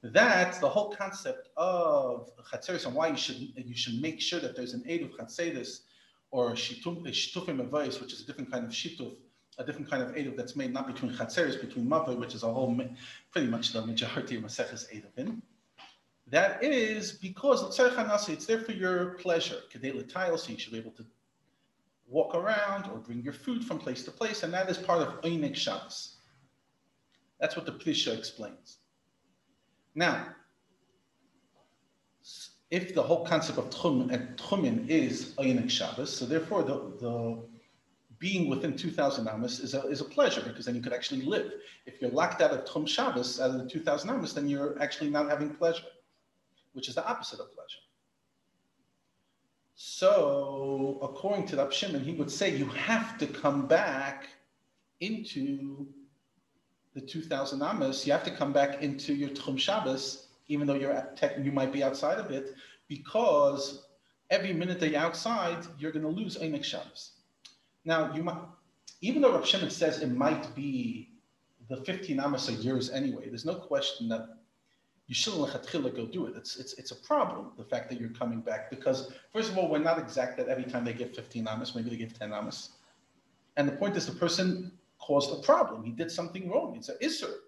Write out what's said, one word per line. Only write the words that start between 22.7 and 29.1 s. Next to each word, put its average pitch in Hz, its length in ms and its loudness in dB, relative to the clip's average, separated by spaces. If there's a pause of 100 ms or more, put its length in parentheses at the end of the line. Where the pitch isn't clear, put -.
or 113 60 -8
bring 117 240 -8
your 135 100 -6
food 127 320 -4
from 156 140 -4
place 131 260 -4
to - 80 -12
place, 214 320 -2
and 170 100 -4
that 185 160 0
is - 80 0
part 170 240 2
of - 200 -4
Einik 160 340 0
Shabbos. - 600 -6 (1200)
That's 151 160 -2
what 123 100 -6
the - 60 -6
Prisha - 440 0
explains. - 640 -12 (1160)